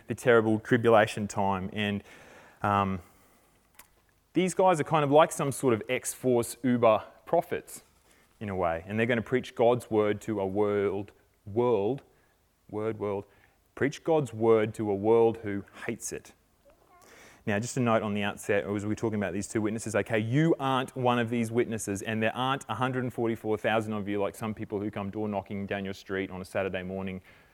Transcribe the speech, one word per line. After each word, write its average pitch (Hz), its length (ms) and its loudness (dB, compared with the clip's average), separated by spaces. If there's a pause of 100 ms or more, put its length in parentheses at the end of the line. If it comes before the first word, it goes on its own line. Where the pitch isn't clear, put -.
the 117 80 -4
terrible 110 440 6
tribulation 113 680 4
time. 98 460 -2
And, 101 280 -2 (600)
um, 98 380 2 (1300)
these 175 200 2
guys 185 260 4
are 135 40 -2
kind 156 200 2
of 139 80 0
like 160 200 6
some 143 200 -2
sort 123 220 2
of 107 160 0
X-Force 123 760 -2
Uber 117 380 4 (240)
prophets - 560 -4 (580)
in 110 100 -10
a 95 60 -4
way, 85 320 -2
and 107 100 -4
they're 117 100 2
gonna 117 160 0
preach - 320 -4
God's 120 340 2
word 104 320 2
to 107 180 -4
a 98 60 -2
world, 101 640 0 (360)
world, 113 560 0 (640)
word, 110 300 -6
world, 101 260 -4 (480)
preach - 300 -4
God's 156 280 0
word 110 440 4
to 107 160 -4
a 98 40 0
world 113 460 4
who 101 220 -6 (240)
hates - 260 -8
it. - 200 -14 (1120)
Now, 104 100 0
just 113 200 -6
a - 20 0
note 113 240 2
on 104 100 -4
the 104 80 -2
outset, 101 440 -2
as 104 200 -4
we're 107 80 -2
talking 107 240 -2
about 95 160 -2
these 101 140 -6
two 107 160 -2
witnesses, 110 320 -4
okay, 107 240 0
you 139 400 2
aren't 135 360 -2
one 123 220 2
of 117 140 -2
these 117 200 -2
witnesses, 107 520 -2
and 110 180 -4
there 110 140 0
aren't 131 340 -4
a 113 60 -4
hundred 127 280 -2
and 123 80 -6
forty-four 110 460 -2
thousand 110 360 0
of 101 140 -6
you 101 140 -2
like 95 140 -2
some 107 180 -6
people 104 260 -8
who 104 120 -4
come 101 180 -8
door 107 180 -6
knocking 98 380 -6
down 98 180 -6
your 98 120 -8
street 95 340 -6
on 92 100 -12
a 92 60 -10
Saturday 95 380 -4
morning 95 360 -8 (340)